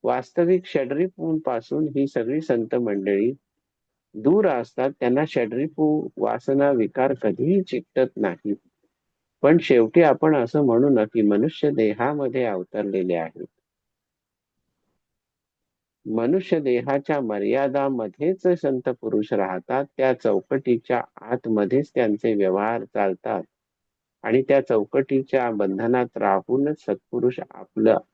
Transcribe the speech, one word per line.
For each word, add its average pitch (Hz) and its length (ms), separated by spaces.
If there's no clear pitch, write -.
वास्तविक 170 640
षड्रिपूंपासून 151 1200
ही 135 180
सगळी 135 340
संत 117 340
मंडळी 101 580
दूर 170 340
असतात, 127 420
त्यांना 123 280
षड्रिपू 151 880
वासना 135 540
विकार 131 440
कधीही 131 480
चिकटत 131 540
नाही. 101 380
पण 156 160
शेवटी 127 440
आपण 156 340
असं 143 280
म्हणू 123 240
ना 117 160
की 110 180
मनुष्य 113 480
देहामध्ये 123 760
अवतरलेले 95 720
आहेत, 82 320
मनुष्य 139 540
देहाच्या 139 600
मर्यादामध्येच 131 1300
संत 151 420
पुरुष 107 440
राहतात, 101 520
त्या 131 160
चौकटीच्या 123 880
आतमध्येच 113 800
त्यांचे 113 400
व्यवहार 101 500
चालतात 101 580
आणि 113 200
त्या 139 180
चौकटीच्या 131 880
बंधनात 113 680
राहूनच 117 640
सत्पुरुष 123 600
आपलं 110 480